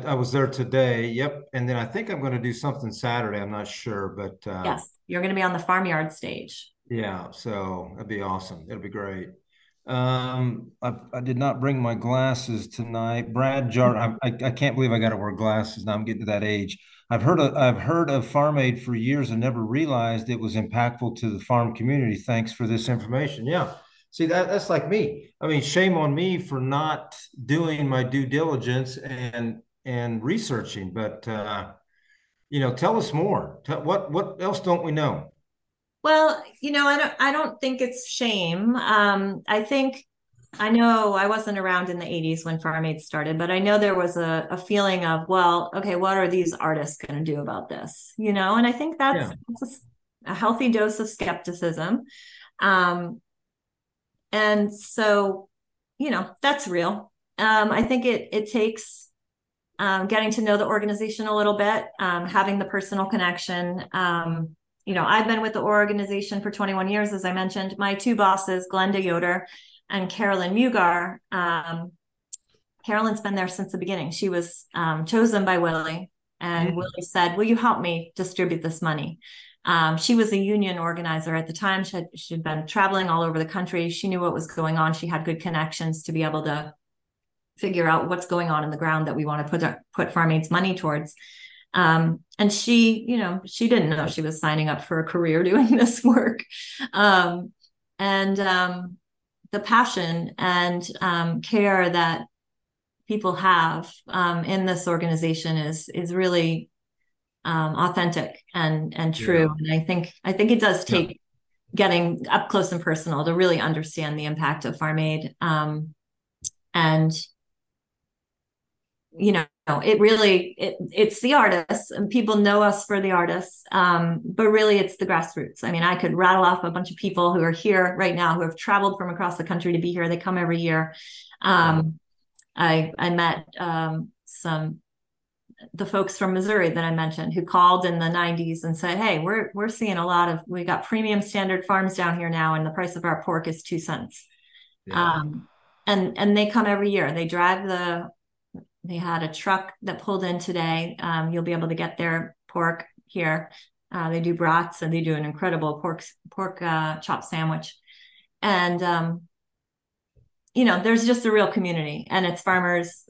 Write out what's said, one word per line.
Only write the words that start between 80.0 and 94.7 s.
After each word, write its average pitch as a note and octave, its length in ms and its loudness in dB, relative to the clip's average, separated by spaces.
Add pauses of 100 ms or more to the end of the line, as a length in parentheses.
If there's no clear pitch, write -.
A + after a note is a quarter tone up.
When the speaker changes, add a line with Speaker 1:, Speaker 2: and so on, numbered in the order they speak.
Speaker 2:
was A3 160 4
a G3 40 2
union G3 420 0
organizer E3 580 -4
at D#3+ 100 -2
the D#3+ 60 -12
time. F#3+ 320 -2
She F#3+ 140 -8
had, E3 80 -6 (100)
she'd E3 260 -8
been D#3 240 -4
traveling F#3+ 420 2
all E3 140 2
over D#3+ 160 0
the D#3+ 60 0
country. F3 460 -2
She E3+ 180 -4
knew F#3 100 0
what F3 140 0
was D#3+ 160 -6
going D#3+ 280 -2
on. D#3+ 160 2
She D#3+ 140 -4
had D#3+ 180 -2
good D#3+ 160 -4
connections D#3+ 640 -4
to - 80 -8
be D#3+ 120 0
able D#3 180 -2
to D3+ 320 -6 (840)
figure F3 280 0
out D#3+ 220 2
what's F3 180 -4
going F3 240 0
on D3+ 140 0
in D3+ 60 -4
the D3 60 -6
ground D#3 300 0
that C#3+ 80 -4
we D3+ 100 -2
wanna D3 200 -2
put, E3 180 -2 (320)
put - 180 -2
Farm E3 200 4
Aid's D#3+ 180 0
money F#3 240 2
towards. D#3+ 400 -4 (600)
Um, E3 500 4 (160)
and G#3 120 6
she, A3+ 540 4
you A#3+ 120 0
know, F#3+ 280 -2
she - 220 0
didn't F#3+ 220 6
know D3+ 180 0
she - 120 -6
was D#3 200 -4
signing D#3 280 0
up D3 140 -4